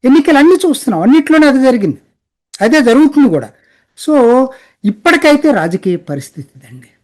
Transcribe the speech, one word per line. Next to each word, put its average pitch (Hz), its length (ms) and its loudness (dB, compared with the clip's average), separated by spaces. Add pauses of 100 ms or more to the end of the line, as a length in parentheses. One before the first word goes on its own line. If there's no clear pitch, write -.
ఎన్నికలు 294 320 2
అన్నీ 320 180 4 (120)
చూస్తున్నాం, 208 340 -4
అన్నిట్లోనే 302 460 2
అది 262 160 0
జరిగింది, 214 340 -2 (640)
అదే 262 200 0
జరుగుతుంది 277 480 2
కూడా. 139 200 -4 (580)
So 262 400 2 (380)
ఇప్పటికైతే 302 680 0
రాజకీయ 180 440 -4
పరిస్థితి 143 600 -14
ఇదండి. 127 320 -20 (160)